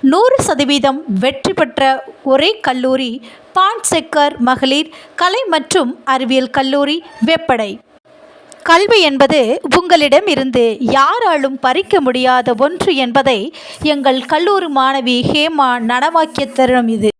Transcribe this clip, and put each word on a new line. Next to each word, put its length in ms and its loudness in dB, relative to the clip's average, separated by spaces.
நூறு 420 2
சதவீதம் 600 0
வெற்றி 320 -2
பெற்ற 520 0
ஒரே 360 2
கல்லூரி 640 -2
பான்சேக்கர் 800 0
மகளிர் 540 0
கலை 300 -2
மற்றும் 600 -2
அறிவியல் 460 0
கல்லூரி 520 -2
வேப்படை. 580 -2
கல்வி 380 4
என்பது 600 2
உங்களிடம் 500 2
இருந்து 540 0
யாராலும் 760 0
பறிக்க 420 0
முடியாத 580 0
ஒன்று 380 0
என்பதை 560 0
எங்கள் 400 0
கல்லூரி 520 0
மாணவி 420 0
ஹேமா 360 0
நனவாக்கிய 640 -2
தருணம் 360 0
இது. 200 -2